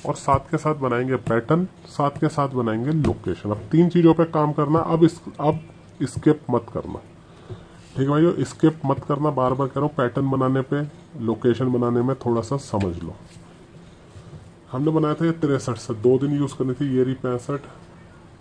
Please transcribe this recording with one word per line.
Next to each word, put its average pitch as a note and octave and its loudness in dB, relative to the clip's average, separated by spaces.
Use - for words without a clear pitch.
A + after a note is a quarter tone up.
और C#3+ -2
साथ - 0
के D#3+ 0
साथ D#3 -2
बनाएंगे B2+ 0
pattern, D3+ 2
साथ C#3+ -2
के D#3 2
साथ C#3+ -2
बनाएंगे A#2+ -2
location। G#2+ -2
अब G#2 -4
तीन E3+ 6
चीज़ों E3 6
पे E3 2
काम D3+ 0
करना। D3 2
अब E3 2
इस, D#3+ 4
अब D#3 0
skip D3+ 0
मत A#2+ 0
करना। - -8
ठीक - -14
है C3+ 0
भाइयों, D#3 4
skip D#3+ 0
मत C3+ 0
करना, D3 0
बार B2+ 2
बार C3+ 0
कह B2+ -12
रहा C#3 0
हूँ, D3 -2
pattern C3+ 0
बनाने C3 2
पे, C#3+ -4
location A#2 0
बनाने A#2+ 2
में C3 0
थोड़ा A#2 0
सा C#3 -4
समझ G2 -2
लो। E2 -10
हमने C#3+ 0
बनाया D#3 2
था D#3 -2
ये E3 2
तिरसठ C3+ -2
से, - -8
दो B2 4
दिन C#3+ 0
यूज़ C#3 -2
करनी C3 -2
थी। C3+ -2
ये B2+ 4
रही C3 -2
पैंसठ B2+ -4